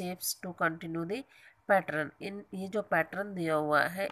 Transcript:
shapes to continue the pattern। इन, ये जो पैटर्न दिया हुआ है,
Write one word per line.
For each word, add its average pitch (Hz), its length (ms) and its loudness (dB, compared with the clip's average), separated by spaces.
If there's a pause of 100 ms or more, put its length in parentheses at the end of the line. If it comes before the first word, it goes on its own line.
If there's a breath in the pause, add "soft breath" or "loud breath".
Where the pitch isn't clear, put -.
shapes 180 340 -4 (100)
to 180 160 -8
continue 165 440 -2
the 226 180 -4 (480 loud breath)
pattern। 156 380 2 (120)
इन, 196 320 -10
ये 190 140 -6
जो 208 140 -2
पैटर्न 196 520 0
दिया 165 200 0
हुआ 151 300 4
है, 185 280 -2